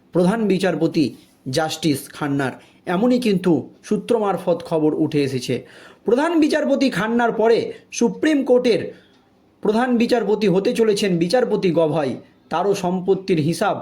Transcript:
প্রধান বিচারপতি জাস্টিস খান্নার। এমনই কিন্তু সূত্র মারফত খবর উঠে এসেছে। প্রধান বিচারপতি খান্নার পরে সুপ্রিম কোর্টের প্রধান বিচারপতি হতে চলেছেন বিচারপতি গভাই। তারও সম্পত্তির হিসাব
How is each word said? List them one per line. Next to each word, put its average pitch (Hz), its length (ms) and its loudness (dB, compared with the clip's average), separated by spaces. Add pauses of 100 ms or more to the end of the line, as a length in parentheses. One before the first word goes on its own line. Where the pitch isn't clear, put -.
(120)
প্রধান 202 360 2
বিচারপতি 165 680 0 (340)
জাস্টিস 151 600 -2
খান্নার। 139 420 -4 (340)
এমনই 240 340 2
কিন্তু 180 500 0 (140)
সূত্র 214 360 0
মারফত 185 460 -2
খবর 156 300 0
উঠে 147 280 0
এসেছে। 127 420 -4 (380)
প্রধান 311 360 2
বিচারপতি 269 500 0
খান্নার 226 420 -2
পরে 214 420 2 (180)
সুপ্রিম 269 520 0
কোর্টের 247 500 2 (680)
প্রধান 233 360 0
বিচারপতি 214 500 0
হতে 196 260 2
চলেছেন 208 440 0
বিচারপতি 190 540 0
গভাই। 151 440 0 (360)
তারও 185 220 0 (100)
সম্পত্তির 185 560 0 (100)
হিসাব 175 320 -2